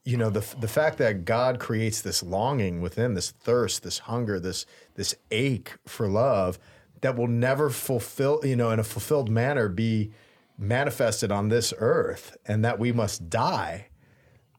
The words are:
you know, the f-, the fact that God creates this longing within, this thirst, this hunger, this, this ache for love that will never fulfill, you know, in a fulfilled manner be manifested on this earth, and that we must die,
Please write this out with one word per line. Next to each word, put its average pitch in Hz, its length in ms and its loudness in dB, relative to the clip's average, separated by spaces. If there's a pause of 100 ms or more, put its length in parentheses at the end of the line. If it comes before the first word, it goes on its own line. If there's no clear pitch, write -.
you 123 140 0
know, 113 120 2
the 104 120 0
f-, - 180 -10
the 117 80 -2
fact 156 320 2
that 104 260 2
God 123 340 2
creates 110 420 -2
this 92 220 -2
longing 95 580 0
within, 113 340 -2
this - 160 -4
thirst, 117 520 0
this 85 160 -6
hunger, 110 400 -2
this, 87 260 -6 (300)
this - 200 -4 (160)
ache 120 420 -2 (140)
for 110 200 -2
love 98 520 2 (420)
that 131 160 0
will 120 100 2
never 131 420 2
fulfill, 135 760 0
you 135 120 0
know, 117 160 2
in 110 80 2
a 117 40 0
fulfilled 135 460 0
manner 117 380 2
be 107 440 0 (460)
manifested 117 760 0
on 101 180 0
this 117 300 2
earth, 110 680 0
and 107 180 0
that 117 160 0
we 120 120 2
must 101 380 -2
die, 104 580 -2 (720)